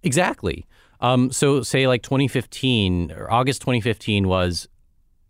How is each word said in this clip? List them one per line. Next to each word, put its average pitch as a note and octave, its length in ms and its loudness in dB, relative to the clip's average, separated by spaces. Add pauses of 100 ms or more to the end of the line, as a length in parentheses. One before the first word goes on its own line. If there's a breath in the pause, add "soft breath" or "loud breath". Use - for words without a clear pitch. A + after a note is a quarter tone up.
Exactly. E3+ 640 -2 (340 soft breath)
Um, B2+ 320 2
so C#3 300 2
say, C3+ 260 0
like, B2+ 140 2
twenty C#3 280 0
fifteen G2+ 800 0
or - 200 -12
August B2 300 0
twenty B2 200 0
fifteen G#2 460 0
was F2+ 400 0 (640)